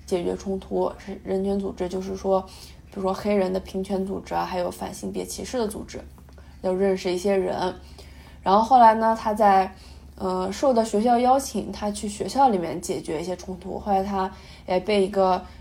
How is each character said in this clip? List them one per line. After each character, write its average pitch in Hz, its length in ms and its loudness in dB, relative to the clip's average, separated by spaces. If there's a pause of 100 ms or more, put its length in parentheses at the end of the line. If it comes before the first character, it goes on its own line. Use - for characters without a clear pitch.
解 180 180 -2
决 185 120 -2
冲 190 240 -6
突， 185 380 -2
是， 202 280 -14
人 190 180 -2
权 196 160 0
组 190 140 -6
织 180 160 -6
就 190 120 -6
是 190 140 -8
说， 190 260 0 (480)
比 - 40 -20
如 202 80 -8
说 190 120 -2
黑 208 220 -2
人 185 160 2
的 190 80 -2
平 190 240 -6
权 190 240 -4
组 190 140 -6
织 - 120 -10
啊， 170 120 -2
还 185 140 -6
有 180 120 -4
反 190 220 -10
性 196 180 -8
别 185 140 -6
歧 - 180 -10
视 254 140 -6
的 226 100 0
组 202 160 -10
织， - 180 -14 (600)
要 185 120 -2
认 190 240 2
识 185 140 -4
一 185 60 -2
些 196 180 0
人。 180 400 -2 (680)
然 185 140 4
后 214 60 6
后 247 180 6
来 226 140 10
呢， 226 260 2
他 220 140 -2
在， 196 360 6 (460)
呃， 185 360 -2
受 262 220 2
到 226 100 4
学 214 160 0
校 240 200 4
邀 254 200 4
请， 208 320 -6
他 208 200 -6
去 208 160 -8
学 - 200 -6
校 262 220 4
里 202 80 2
面 165 240 -4
解 175 180 -4
决 156 220 -6
一 - 20 -8
些 180 120 -4
冲 185 240 -12
突。 - 180 -10
后 - 140 -4
来 190 120 4
他 196 280 -2 (340)
也 180 140 0
被 196 260 2
一 190 40 -4
个 190 300 2 (220)